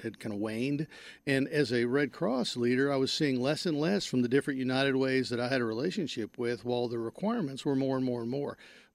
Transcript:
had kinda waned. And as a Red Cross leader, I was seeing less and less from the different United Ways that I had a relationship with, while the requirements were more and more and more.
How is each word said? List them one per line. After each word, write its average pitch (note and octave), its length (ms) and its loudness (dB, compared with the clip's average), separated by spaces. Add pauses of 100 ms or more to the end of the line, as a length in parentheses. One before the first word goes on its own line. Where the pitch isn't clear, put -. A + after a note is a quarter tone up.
had A2 160 -8
kinda G#2+ 180 -6
waned. A#2+ 520 -2 (360)
And C#3 220 4
as D3 260 0
a A#2+ 120 4
Red C3+ 260 2
Cross A3+ 460 -2
leader, B2+ 360 2
I C#3 40 0
was C3+ 160 2
seeing C3+ 280 2
less C#3 240 0
and D3+ 160 0
less F3+ 260 0
from B2+ 160 2
the A#2+ 60 2
different C3+ 300 2
United C3 380 2
Ways C3 320 2
that A#2+ 100 -2
I A#2+ 80 0
had C3 140 2
a A#2+ 40 0
relationship B2 720 -4
with, A#2+ 280 -2
while A#2+ 240 0
the A#2 100 -4
requirements C#3 680 -4
were C#3+ 120 2
more C3+ 200 0
and C3 80 0
more B2 180 -2
and A#2 80 -4
more. C3+ 280 -4 (360)